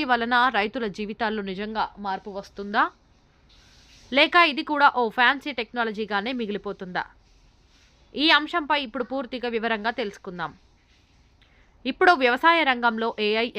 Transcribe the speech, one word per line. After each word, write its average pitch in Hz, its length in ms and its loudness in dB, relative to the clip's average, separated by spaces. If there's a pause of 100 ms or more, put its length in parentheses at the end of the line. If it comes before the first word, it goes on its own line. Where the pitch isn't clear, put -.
వలన 240 280 2 (200)
రైతుల 220 300 -2 (100)
జీవితాల్లో 214 540 -4
నిజంగా 214 340 -4 (220)
మార్పు 190 320 -8
వస్తుందా? 202 440 -4 (1300)
లేక 302 240 4 (160)
ఇది 285 180 -4
కూడా 285 160 4 (140)
ఓ - 20 2 (140)
ఫ్యాన్సీ 269 340 2 (100)
టెక్నాలజీగానే 220 720 -4 (100)
మిగిలిపోతుందా? 190 640 -6 (1080)
ఈ 277 120 0 (120)
అంశంపై 302 480 0
ఇప్పుడు 226 260 -6
పూర్తిగా 254 420 -6
వివరంగా 226 460 -2
తెలుసుకుందాం. 180 520 -8 (1400)
ఇప్పుడు 359 220 4 (100)
వ్యవసాయ 320 380 4 (100)
రంగంలో 233 380 0 (180)
ఏఐ 220 200 0 (120)